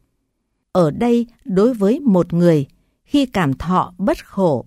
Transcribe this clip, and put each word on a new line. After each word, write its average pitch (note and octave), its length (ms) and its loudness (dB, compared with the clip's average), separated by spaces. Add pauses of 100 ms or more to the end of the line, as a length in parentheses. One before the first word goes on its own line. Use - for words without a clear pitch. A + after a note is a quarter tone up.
(720)
ở E3+ 200 2
đây A#3+ 360 -2 (180)
đối G#3+ 280 2
với G#3+ 260 0
một F#3 340 0
người, E3+ 320 2 (380)
khi C#4+ 220 0
cảm E3+ 280 -2
thọ F3 440 -4
bất C4+ 280 -4
khổ, D#3+ 420 -2